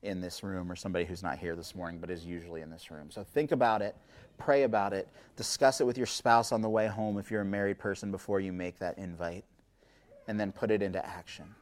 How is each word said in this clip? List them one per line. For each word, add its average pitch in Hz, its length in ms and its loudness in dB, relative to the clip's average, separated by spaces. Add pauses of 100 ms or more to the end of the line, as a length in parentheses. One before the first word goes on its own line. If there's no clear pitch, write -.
in 95 180 -4
this 90 220 -8
room 92 300 -6
or 90 40 -8
somebody 90 300 -2
who's 90 160 -8
not 78 160 -4
here 82 180 -4
this 85 200 -12
morning 87 240 -8
but 85 100 -10
is 85 160 -6
usually 85 360 -8
in 78 100 -12
this 82 180 -18
room. 76 220 -14
So 104 120 -10
think 147 280 0
about 113 320 4
it, 101 120 -4 (440)
pray 139 240 6
about 104 300 4
it, 98 140 -2 (280)
discuss - 440 4
it 127 40 6
with 123 120 4
your 123 120 -2
spouse 117 440 4
on 110 120 2
the 110 60 0
way 110 180 4
home 104 320 -2
if 98 100 -10
you're 107 120 0
a 101 40 -2
married 98 320 0
person 101 320 -4
before 98 300 0
you 95 120 -2
make 90 280 -6
that 90 180 -4
invite, 87 480 -6 (800)
and 104 120 -2
then 101 120 0
put 107 200 0
it 107 100 4
into 95 240 -2
action. - 560 -14